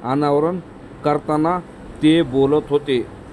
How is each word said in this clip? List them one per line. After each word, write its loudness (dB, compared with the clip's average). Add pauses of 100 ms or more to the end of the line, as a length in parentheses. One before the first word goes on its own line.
अनावरण 0 (460)
करताना 0 (440)
ते 6
बोलत 2
होते. -2 (120)